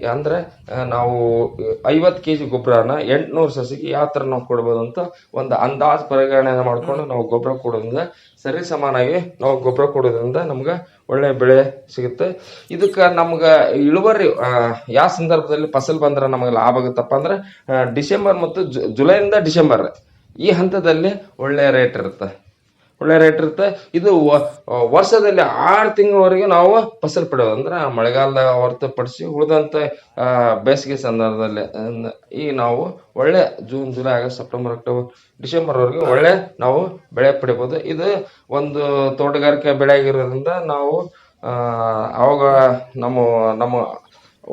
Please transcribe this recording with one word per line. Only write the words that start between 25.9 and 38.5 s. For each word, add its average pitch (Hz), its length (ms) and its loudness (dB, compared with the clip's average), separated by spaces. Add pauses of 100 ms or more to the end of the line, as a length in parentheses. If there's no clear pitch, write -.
ತಿಂಗಳವರೆಗೆ 190 500 4
ನಾವು 196 560 4
ಫಸಲ್ 160 240 -2
ಪಡೆಯೋದು, 117 300 0
ಅಂದ್ರೆ 139 400 -4
ಮಳೆಗಾಲದ 135 420 0
ಹೊರತುಪಡಿಸಿ 127 880 -2
ಉಳಿದಂತೆ, 151 800 -2 (120)
ಆ, 123 380 2
ಬೇಸಿಗೆ 135 420 0
ಸಂದರ್ಭದಲ್ಲಿ, 110 640 -4
ಅನ್-, 113 720 -12
ಈ 147 180 -8
ನಾವು 131 640 -4
ಒಳ್ಳೆ 160 460 0
ಜೂನ್, 131 320 -8
ಜುಲೈ, 127 180 -4
ಆಗಸ್ಟ್, 123 260 -4
ಸೆಪ್ಟೆಂಬರ್, 120 360 -8
ಅಕ್ಟೋಬರ್, 123 400 -6 (280)
ಡಿಸೆಂಬರ್ವರೆಗೆ 147 640 -2
ಒಳ್ಳೆ 160 540 2
ನಾವು 143 420 -2 (120)
ಬೆಳೆ 135 180 4
ಪಡಿಬೋದು. 127 500 -2
ಇದು 170 500 -4 (180)
ಒಂದು 143 680 -2